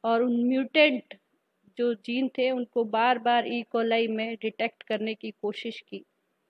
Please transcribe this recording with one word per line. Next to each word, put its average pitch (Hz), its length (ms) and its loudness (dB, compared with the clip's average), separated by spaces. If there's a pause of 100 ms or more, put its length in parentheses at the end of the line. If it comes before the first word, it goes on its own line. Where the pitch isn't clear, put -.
और 233 200 2
उन 240 220 2
म्यूटेंट 262 680 2 (640)
जो 240 160 0
जीन 254 360 -2
थे 262 220 0
उनको 247 320 -2
बार 226 340 2
बार 240 300 2
ई 240 140 -4
coli 226 460 0
में 226 340 -4
detect 220 420 -6
करने 220 320 -4
की 220 160 -12
कोशिश - 500 -8
की - 220 -16 (460)